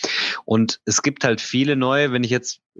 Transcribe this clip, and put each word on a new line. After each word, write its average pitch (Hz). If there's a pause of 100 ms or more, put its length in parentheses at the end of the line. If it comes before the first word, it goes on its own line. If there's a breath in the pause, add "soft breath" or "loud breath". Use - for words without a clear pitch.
(440 loud breath)
Und 110
es -
gibt 139
halt 113
viele 139
neue, 135
wenn 123
ich 117
jetzt 123 (200)